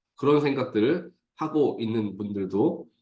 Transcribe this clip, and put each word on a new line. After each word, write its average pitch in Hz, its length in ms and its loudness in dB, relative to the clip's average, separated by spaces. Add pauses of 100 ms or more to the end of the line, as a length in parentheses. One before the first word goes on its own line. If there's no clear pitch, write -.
(160)
그런 147 240 4
생각들을 135 680 0 (260)
하고 156 440 0
있는 110 360 -2
분들도 101 720 -2 (140)